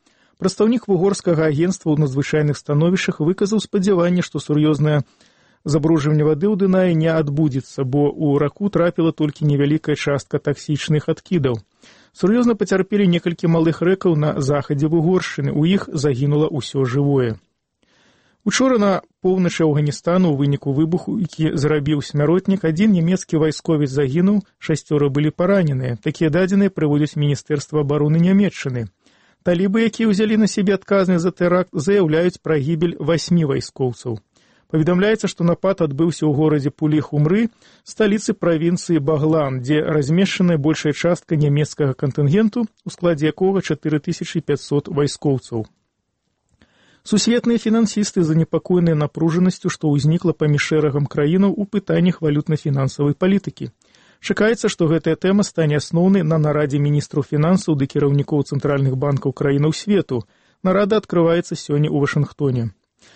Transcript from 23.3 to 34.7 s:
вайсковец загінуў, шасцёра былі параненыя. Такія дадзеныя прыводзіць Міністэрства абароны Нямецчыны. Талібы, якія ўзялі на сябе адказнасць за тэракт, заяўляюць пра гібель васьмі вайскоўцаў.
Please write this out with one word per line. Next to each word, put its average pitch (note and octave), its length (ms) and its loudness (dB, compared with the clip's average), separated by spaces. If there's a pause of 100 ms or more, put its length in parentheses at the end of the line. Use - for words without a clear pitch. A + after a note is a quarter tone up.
вайсковец D3+ 480 0
загінуў, D#3 560 0 (160)
шасцёра D3 480 0
былі D3 240 0
параненыя. D3+ 640 0
Такія D#3+ 320 -2
дадзеныя F#3+ 400 2
прыводзіць D3 480 0
Міністэрства D3 640 -2
абароны D3 400 2
Нямецчыны. E3+ 680 0 (600)
Талібы, F#3+ 400 0
якія A3 240 0
ўзялі G#3+ 320 0
на G3+ 80 4
сябе G3+ 240 0
адказнасць F#3+ 480 0
за F#3 80 0
тэракт, F3 400 0
заяўляюць F3 720 0
пра D#3 160 -2
гібель D#3+ 400 -2
васьмі D#3+ 480 0
вайскоўцаў. B2+ 720 -4 (560)